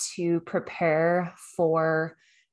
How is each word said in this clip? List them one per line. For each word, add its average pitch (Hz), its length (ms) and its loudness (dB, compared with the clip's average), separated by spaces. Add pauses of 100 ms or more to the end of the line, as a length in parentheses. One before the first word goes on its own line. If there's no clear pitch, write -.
(160)
to 170 240 0
prepare 170 960 0
for 160 800 0 (360)